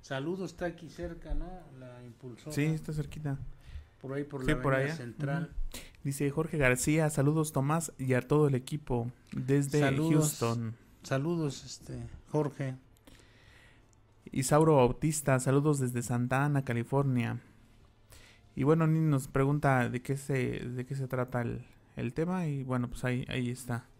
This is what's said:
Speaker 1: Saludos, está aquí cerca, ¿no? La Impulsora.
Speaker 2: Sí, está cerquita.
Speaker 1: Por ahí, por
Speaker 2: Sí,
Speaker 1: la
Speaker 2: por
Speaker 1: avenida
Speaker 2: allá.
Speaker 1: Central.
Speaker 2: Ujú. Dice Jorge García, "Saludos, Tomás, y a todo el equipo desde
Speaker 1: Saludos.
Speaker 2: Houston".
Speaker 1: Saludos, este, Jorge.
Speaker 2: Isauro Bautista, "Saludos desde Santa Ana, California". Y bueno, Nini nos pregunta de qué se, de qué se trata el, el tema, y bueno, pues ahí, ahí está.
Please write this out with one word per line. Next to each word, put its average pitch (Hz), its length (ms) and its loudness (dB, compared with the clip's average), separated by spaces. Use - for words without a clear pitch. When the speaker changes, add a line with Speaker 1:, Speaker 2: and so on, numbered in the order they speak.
Speaker 1:
Saludos, 160 520 -6
está - 140 -6
aquí 165 220 -8
cerca, 170 460 -8
¿no? 160 140 0
La 123 240 -16
Impulsora. 123 480 -14
Speaker 2:
Sí, 143 120 2
está 156 280 -2
cerquita. 147 460 -6
Speaker 1:
Por 131 100 -10
ahí, 143 120 -4
por 143 200 -8
Speaker 2:
Sí, 143 60 0
Speaker 1:
la 143 100 2
Speaker 2:
por 135 140 2
Speaker 1:
avenida 139 180 0
Speaker 2:
allá. 156 100 -8
Speaker 1:
Central. 143 420 -4
Speaker 2:
Ujú. - 380 -6
Dice 143 280 -2
Jorge 156 280 -2
García, 147 500 4
"Saludos, 151 440 2
Tomás, 147 460 0
y 131 140 0
a 123 80 4
todo 147 280 4
el 139 60 2
equipo 123 560 -4
desde 139 480 2
Speaker 1:
Saludos. 147 320 2
Speaker 2:
Houston". 117 600 2
Speaker 1:
Saludos, 147 600 -2
este, 127 420 -12
Jorge. 143 440 -2
Speaker 2:
Isauro 151 440 6
Bautista, 131 640 4
"Saludos 143 380 4
desde 123 240 0
Santa 123 420 0
Ana, 143 200 2
California". 120 760 0
Y 135 80 -2
bueno, 160 220 4
Nini 160 200 4
nos 143 220 2
pregunta 135 600 2
de 120 140 -4
qué 139 160 -4
se, 139 160 -4
de 123 240 -8
qué 135 120 -8
se 131 120 -4
trata 123 320 -2
el, 120 240 -6
el 120 160 -4
tema, 175 340 -2
y 139 180 -4
bueno, 127 240 -2
pues - 160 -8
ahí, 127 240 0
ahí 123 200 -2
está. 123 380 -6